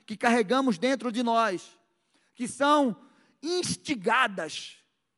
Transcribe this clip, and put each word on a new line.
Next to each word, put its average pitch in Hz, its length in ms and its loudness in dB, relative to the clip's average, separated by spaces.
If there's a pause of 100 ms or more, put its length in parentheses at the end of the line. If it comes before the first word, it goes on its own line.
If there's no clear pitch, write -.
que 214 120 -12
carregamos 240 600 2
dentro 247 360 -2
de 247 100 -2
nós, 226 560 -2 (560)
que 240 140 -8
são 277 520 2 (400)
instigadas 233 1400 -2 (320)